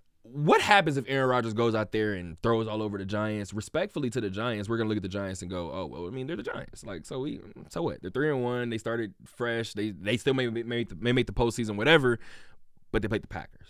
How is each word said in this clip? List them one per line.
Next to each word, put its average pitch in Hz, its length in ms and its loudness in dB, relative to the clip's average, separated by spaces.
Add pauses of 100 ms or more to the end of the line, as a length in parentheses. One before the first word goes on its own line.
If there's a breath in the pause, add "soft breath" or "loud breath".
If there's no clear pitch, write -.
(240)
What 147 380 4
happens 160 360 6
if 120 100 -2
Aaron 135 220 2
Rodgers 117 240 2
goes 113 220 4
out 107 180 -2
there 107 200 2
and 87 280 -8
throws 113 260 2
all 107 160 -4
over 101 140 -4
the 98 80 -6
Giants? 107 480 -4
Respectfully 151 560 -2
to 120 120 -2
the 104 80 -2
Giants, 104 380 -4
we're 113 100 0
gonna 110 120 0
look 107 80 2
at 95 60 -2
the 95 60 -6
Giants 95 320 -6
and 90 80 -8
go, 87 220 -4
"Oh, 90 140 -6
well, 78 220 -8
I - 20 -8
mean, 131 180 -6
they're 170 80 -6
the - 80 -8
Giants. - 400 -10
Like, 87 220 -10
so 139 140 -8
we, 143 200 -6 (300)
so 170 120 -4
what? 117 200 -2
They're 95 100 -8
three 147 180 2
and 131 140 2
one. 120 260 -2
They 113 80 -2
started 113 360 -4 (120)
fresh. 117 480 -2
They, 107 180 -2
they 98 260 0
still 135 160 4
may, 131 160 2
may, 117 360 -2 (140)
may 117 140 2
make 127 140 4
the 104 60 -6
postseason, 113 440 0
whatever." 135 420 8 (720 loud breath)
But 110 100 2
they 104 60 0
played 107 160 -2
the - 40 -14
Packers. - 420 -12